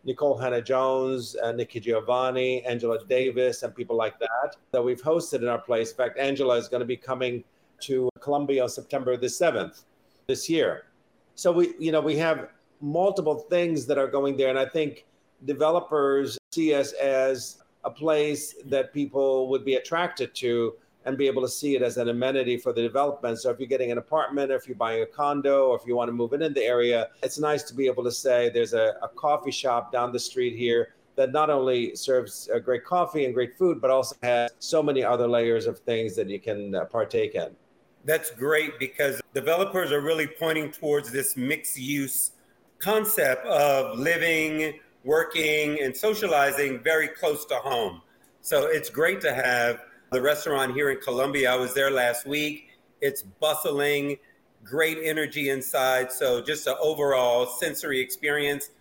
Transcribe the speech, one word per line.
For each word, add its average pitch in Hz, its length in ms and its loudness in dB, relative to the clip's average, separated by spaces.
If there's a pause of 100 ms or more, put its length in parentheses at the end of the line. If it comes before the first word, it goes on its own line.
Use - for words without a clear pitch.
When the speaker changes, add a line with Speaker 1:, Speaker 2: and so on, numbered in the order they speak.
Speaker 1:
Nicole 131 320 2
Hannah-Jones, 131 1040 0
uh, 117 100 0
Nikki 117 280 -6
Giovanni, 123 840 0
Angela 117 420 -2
Davis, 127 560 2
and 117 120 -6
people 117 220 -4
like 110 220 0
that, 120 380 -4 (160)
that 123 100 2
we've 123 200 0
hosted 160 380 0
in 120 80 0
our 120 120 0
place. 113 320 0
In - 40 -18
fact, 123 220 -2
Angela 135 380 2
is 117 120 -2
gonna 123 160 -2
be 120 120 -4
coming 123 460 -4 (380)
to 127 300 -2 (100)
Columbia 143 420 0
on 123 60 0
September 127 480 -4
the 123 120 -2
seventh 113 560 -2 (420)
this 131 220 -4
year. 131 360 2 (500)
So 180 180 2
we, 175 260 4
you 160 140 -2
know, 156 80 4
we 143 160 2
have 156 320 0 (340)
multiple 151 580 0 (100)
things 170 360 0
that 139 120 0
are 135 100 2
going 139 280 0
there. 135 120 2
And 131 100 0
I 131 80 2
think 151 380 -4 (400)
developers 143 960 0 (140)
see 160 220 2
us 139 180 0
as 135 680 0 (260)
a 131 60 -4
place 151 640 -2 (120)
that 135 260 -2
people 135 560 0
would 131 160 -2
be 135 100 0
attracted 165 640 -2
to 120 380 0 (320)
and 135 100 -4
be 139 100 2
able 131 140 0
to 127 80 0
see 143 280 -2
it 123 60 0
as 120 140 -2
an 120 140 0
amenity 123 480 0
for 123 160 -2
the 117 80 0
development. 123 560 0
So 127 120 -2
if 120 80 -2
you're 131 100 -8
getting 127 220 0
an 120 80 -2
apartment, 139 540 -2
or - 20 0
if 127 140 -4
you're 123 80 -8
buying 113 260 0
a 110 40 -4
condo, 139 600 2
or 120 80 2
if 117 100 -6
you 123 100 0
want 120 120 0
to 117 40 -4
move 120 220 -2
in, 147 80 0
in 151 100 -2
the 131 100 -4
area, 120 460 2 (140)
it's - 160 -4
nice 151 260 0
to 120 100 -14
be 135 120 0
able 127 180 0
to 117 80 -2
say 120 380 2
there's 117 240 0
a, 110 280 4
a - 60 -4
coffee 147 420 -2
shop 120 400 -2
down 123 220 -2
the 123 60 -2
street 123 380 -2
here 117 380 0 (220)
that 131 160 2
not 151 160 2
only 131 480 2
serves, - 580 -2
uh, 120 40 2
great 120 260 -2
coffee 165 400 0
and 127 80 -2
great 123 240 -2
food, 175 240 2
but 131 100 2
also 131 320 2
has 120 360 2
so 156 240 0
many 139 200 2
other 120 240 2
layers 117 400 2
of 117 140 -4
things 113 360 -2
that 101 120 0
you 101 100 -6
can, 101 360 -6
uh, 85 100 -2
partake 110 500 -2
in. 85 220 -6 (480)
Speaker 2:
That's 156 260 0
great 151 480 -2
because 139 440 -2 (100)
developers 170 600 0
are 143 100 2
really 156 240 0
pointing 156 440 -2
towards 147 400 -2
this 131 240 -2
mixed 139 440 -4
use 139 540 -4 (460)
concept 196 680 0
of 139 520 2
living, 156 840 0 (240)
working, 151 760 0
and 131 160 -2
socializing 143 840 2
very 156 260 2
close 151 380 -2
to 139 100 -2
home. 113 460 -2 (400)
So 147 240 2
it's 160 240 0
great 175 320 0
to 147 100 2
have 123 480 0 (320)
the 127 80 2
restaurant 139 540 0
here 143 160 0
in 131 100 -2
Columbia. 131 520 0
I 127 40 2
was 127 160 -2
there 135 180 2
last 123 360 0
week. 151 440 -4 (300)
It's 139 220 -2
bustling, 143 960 0 (480)
great 160 400 -2
energy 147 460 -2
inside. 131 600 0
So 123 320 0
just 147 240 -4
an 131 140 0
overall 131 680 2
sensory 147 540 -4
experience 143 720 -2 (100)